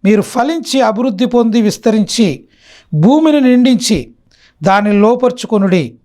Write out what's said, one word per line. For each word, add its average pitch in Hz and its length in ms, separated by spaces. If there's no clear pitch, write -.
"మీరు 208 160
ఫలించి 262 600
అభివృద్ధి 220 440
పొంది 233 360
విస్తరించి 214 840
భూమిని 294 480
నిండించి 247 720
దాన్ని 208 300
లోపరుచుకొనుడి." 202 1120